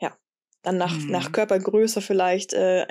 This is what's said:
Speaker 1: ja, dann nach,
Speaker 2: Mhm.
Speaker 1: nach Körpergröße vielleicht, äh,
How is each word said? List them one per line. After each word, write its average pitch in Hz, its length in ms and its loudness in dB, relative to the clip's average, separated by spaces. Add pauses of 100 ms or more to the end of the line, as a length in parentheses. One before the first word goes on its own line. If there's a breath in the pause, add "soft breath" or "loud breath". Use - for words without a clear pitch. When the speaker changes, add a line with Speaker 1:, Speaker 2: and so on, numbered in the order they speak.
Speaker 1:
ja, - 160 -6 (440)
dann 185 140 -2
nach, 175 220 0
Speaker 2:
Mhm. 147 140 -6
Speaker 1:
nach 175 200 -2
Körpergröße 208 720 2
vielleicht, 190 500 0
äh, 185 400 2